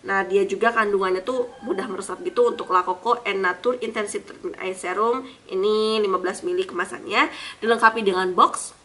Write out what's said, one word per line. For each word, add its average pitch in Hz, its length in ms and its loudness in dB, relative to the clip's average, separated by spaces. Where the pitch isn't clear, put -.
Nah, 190 240 -2
dia 196 180 4
juga 220 300 0
kandungannya 196 500 2
tuh 254 220 -2
mudah - 260 -4
meresap 185 320 -8
gitu 240 240 2
untuk - 240 -2
La 185 160 4
Coco 233 380 0
and 196 180 -2
Nature 214 400 0
Intensive 214 460 -6
Treatment - 320 -10
Eye 190 160 -6
Serum. 226 480 0
Ini 214 560 2
lima 190 160 0
belas 185 240 -4
mili 185 240 -2
kemasannya, 196 640 -2
dilengkapi 226 400 4
dengan 185 320 2
box - 500 2